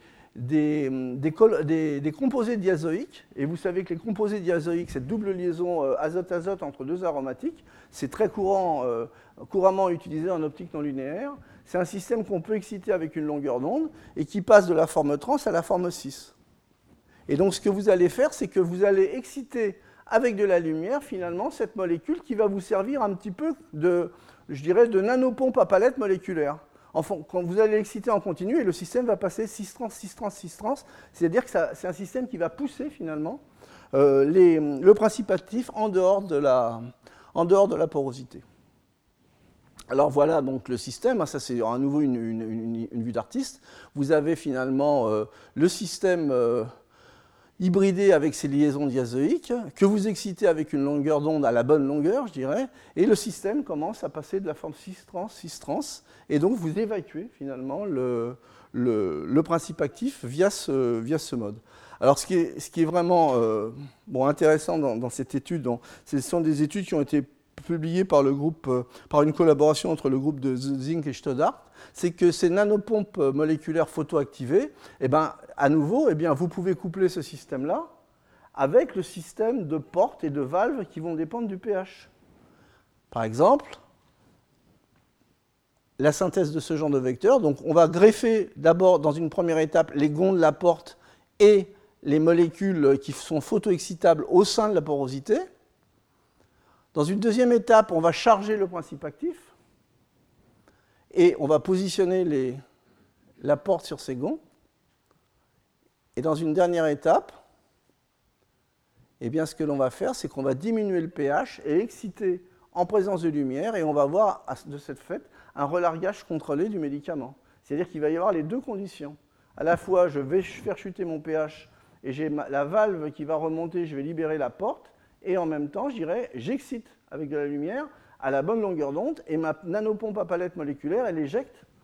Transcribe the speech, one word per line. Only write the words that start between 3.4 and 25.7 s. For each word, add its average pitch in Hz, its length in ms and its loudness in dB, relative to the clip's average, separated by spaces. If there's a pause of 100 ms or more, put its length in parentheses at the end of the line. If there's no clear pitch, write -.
vous 165 120 -4
savez 180 280 -4
que 170 80 -8
les 165 80 -8
composés 214 400 -4
diazoïques, 170 500 -2
cette 127 160 -8
double 202 260 -4
liaison, 175 520 -2
euh, 135 140 0
azote-azote 175 640 -4
entre 139 220 -10
deux 180 200 -6
aromatiques, 147 580 -6 (280)
c'est 135 200 -8
très 220 180 0
courant, 185 560 0
euh, 117 220 -2 (440)
couramment 190 380 4
utilisé 160 420 -4
en 170 120 -2
optique 156 320 -8
non 156 60 -6
linéaire. 147 520 -6 (320)
C'est - 140 -6
un 180 60 0
système 208 400 -4
qu'on 180 160 -4
peut 214 140 -6
exciter 202 380 -6
avec 160 220 -2
une 156 100 -4
longueur 143 360 -2
d'onde 262 280 -2 (280)
et 156 80 -4
qui 190 180 -4
passe 202 240 10
de 175 80 0
la 160 140 4
forme 147 280 0
trans 254 200 -2 (100)
à 214 60 -2
la 165 100 0
forme 180 300 -2
cis. - 400 -14 (960)
Et 143 80 2
donc, 180 180 2
ce - 60 -8
que - 80 0
vous 202 200 0
allez 180 200 6
faire, 285 260 0
c'est - 140 -6
que - 100 -2
vous 180 260 2
allez 196 300 4
exciter 240 640 -6 (300)
avec 226 260 2
de 202 100 0
la 185 140 4
lumière, 170 460 -4
finalement, 185 480 -6
cette 208 240 -8
molécule 185 460 -4
qui - 120 -8
va 208 140 2
vous 196 100 -2
servir 214 440 -2
un 202 120 -2
petit 202 160 -10
peu 302 240 -4 (180)
de, 170 380 0 (380)
je 139 160 -10
dirais, 202 240 6
de 196 120 2
nanopompe 254 580 0
à 190 80 6
palette 214 300 4